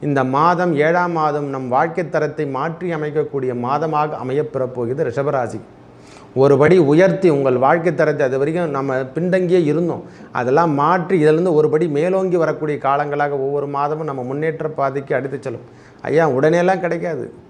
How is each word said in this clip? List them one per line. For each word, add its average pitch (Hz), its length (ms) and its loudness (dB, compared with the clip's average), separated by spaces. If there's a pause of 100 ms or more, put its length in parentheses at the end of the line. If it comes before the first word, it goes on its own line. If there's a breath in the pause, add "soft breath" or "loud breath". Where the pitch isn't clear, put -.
இந்த 143 140 0 (140)
மாதம், 170 380 2 (140)
ஏழாம் 175 320 0
மாதம், 147 360 -2
நம் 131 200 -6
வாழ்க்கை 165 300 0 (100)
தரத்தை 151 300 -2 (120)
மாற்றி 165 400 -6
அமைக்கக்கூடிய 147 560 -4 (100)
மாதமாக 151 600 -2
அமையப்பெறப் 131 540 -4
போகிறது 123 320 -2
ரிஷபராசி. 131 520 -4 (800 loud breath)
ஒருபடி 143 340 6 (160)
உயர்த்தி 175 440 4
உங்கள் 131 280 2
வாழ்க்கை 165 360 2
தரத்தை, 147 280 2
அது 131 140 -2
வரைக்கும் 160 360 -2
நம்ம 135 200 -2 (160)
பின்தங்கியே 180 460 2 (100)
இருந்தோம், 156 340 -2 (360 loud breath)
அதெல்லாம் 147 420 2
மாற்றி 175 400 2
இதிலிருந்து 156 380 4
ஒருபடி 156 360 2
மேலோங்கி 180 460 0
வரக்கூடிய 151 360 -2 (100)
காலங்களாக 143 580 0
ஒவ்வொரு 139 220 -4 (100)
மாதமும் 151 320 -4
நம்ம 131 220 -6
முன்னேற்ற 151 380 -4 (100)
பாதைக்கு 139 400 -2
அடித்து 135 260 -8
செல்லும். 117 180 -10 (460 loud breath)
ஐயா, 156 160 2 (140)
உடனேலாம் 175 440 2
கிடைக்காது. 170 420 -4 (240)